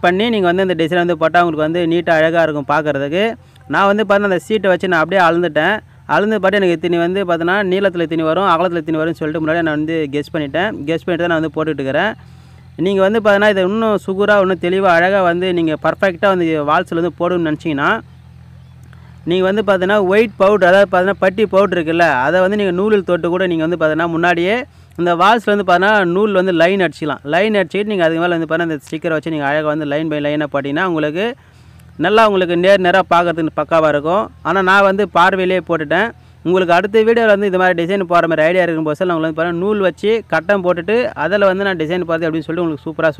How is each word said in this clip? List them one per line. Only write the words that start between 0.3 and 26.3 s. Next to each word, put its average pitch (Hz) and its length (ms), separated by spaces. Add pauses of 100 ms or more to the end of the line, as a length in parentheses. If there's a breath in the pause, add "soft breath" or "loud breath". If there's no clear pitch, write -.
நீங்க 196 160
வந்து 185 160
இந்த 180 140
டிசைன் 165 220
வந்து 175 200
போட்டா 160 220
உங்களுக்கு 156 220
வந்து 165 140 (120)
நீட்டா 170 260
அழகா 165 280
இருக்கும் 147 260
பார்க்கறதுக்கு. 147 520 (500 soft breath)
நான் 190 160
வந்து 208 140
பார்த்தீங்கன்னா 202 280
அந்த 175 140
ஷீட்டை 202 260
வச்சு 185 200
நான் 165 120
அப்படியே 180 220
அளந்துட்டேன். 170 480 (400 soft breath)
அளந்து 208 280
பார்த்து 190 180
எனக்கு 180 180
இத்தனை 170 280
வந்து 185 140 (100)
பார்த்தீங்கன்னா 170 260 (140)
நீளத்துல 180 380
இத்தனை 160 220
வரும், 185 220
அகலத்துல 170 300
இத்தனை 156 200
வரும்னு 165 180
சொல்லிட்டு 160 240
முன்னாடியே 165 240
நான் 151 100
வந்து 156 180 (180)
கெஸ் 147 220
பண்ணிட்டேன். 156 320 (220)
கெஸ் 165 160
பண்ணிட்டு 170 180
தான் 170 100
நான் 156 80
வந்து 156 140
போட்டுட்டு 156 260
இருக்கிறேன். 151 300 (760 loud breath)
நீங்க 196 200
வந்து 214 180
பார்த்தீங்கன்னா 208 320
இதை 185 140
இன்னும் 220 360
சுகுரா 202 380
இன்னும் 185 220
தெளிவா 185 320
அழகா 190 320
வந்து 175 180 (120)
நீங்க 160 140 (120)
பர்ஃபெக்ட்டா 185 480
வந்து 175 120 (240)
வால்ஸ்ல 165 320
வந்து 170 180
போடணும்னு 175 300
நினைச்சீங்கன்னா 151 400 (1400 loud breath)
நீங்க 185 180
வந்து 208 200
பார்த்தீங்கன்னா 190 280 (140)
ஒயிட் 214 300
பவுடர், 196 280
அதாவது 196 220
பார்த்தீங்கன்னா 185 320
பட்டி 190 220 (100)
பவுடர் 190 240
இருக்குல்ல, 165 260 (220)
அதை 160 180
வந்து 202 160
நீங்க 196 180
நூலில் 208 300
தொட்டு 175 240
கூட 185 200
நீங்க 160 140
வந்து 175 140
பார்த்தீங்கன்னா 156 340
முன்னாடியே 175 400 (460 soft breath)
இந்த 175 200
வால்ஸ்ல 208 340
வந்து 202 120
பார்த்தீங்கன்னா 190 480
நூல் 202 240